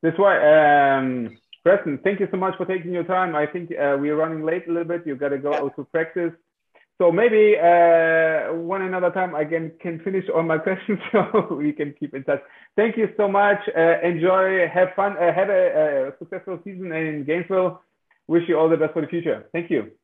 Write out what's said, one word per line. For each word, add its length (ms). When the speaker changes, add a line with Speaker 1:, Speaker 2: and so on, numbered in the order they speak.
Speaker 1:
That's 180
why, 760
um, 400
Preston, 400
thank 160
you 100
so 80
much 200
for 80
taking 280
your 120
time. 300
I 120
think, 240
uh, 280
we're 160
running 300
late 220
a 40
little 160
bit. 200
You 80
gotta 220
go 140
Speaker 2:
Yeah. 100
Speaker 1:
out 160
to 80
practice. 460
So 100
maybe, 460
uh, 960
one 300
another 280
time 220
I 120
can, 260
can 200
finish 280
all 140
my 140
<laughs> 100
questions, 320
so 400
we 200
can 280
keep 140
in 100
touch. 180
Thank 220
you 200
so 120
much. 280
Uh, 280
enjoy, 640
have 280
fun, 220
uh, 160
have 160
a, 600
a 100
successful 460
season 260
in 320
Gainesville. 580
Wish 220
you 100
all 100
the 80
best 160
for 80
the 60
future. 460
Thank 180
you. 200